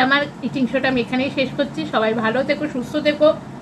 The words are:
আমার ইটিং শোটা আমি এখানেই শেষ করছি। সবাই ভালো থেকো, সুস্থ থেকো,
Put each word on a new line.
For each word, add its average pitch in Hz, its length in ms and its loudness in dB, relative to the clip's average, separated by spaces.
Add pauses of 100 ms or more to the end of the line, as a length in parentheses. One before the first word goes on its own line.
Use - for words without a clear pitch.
আমার 277 160 2 (240)
ইটিং 262 240 -2
শোটা 262 220 0
আমি 247 120 2
এখানেই 254 340 -2
শেষ 262 200 0
করছি। 294 220 -2 (120)
সবাই 220 200 2 (120)
ভালো 233 240 0
থেকো, 294 160 -2 (100)
সুস্থ 254 200 -4 (120)
থেকো, 302 220 6 (340)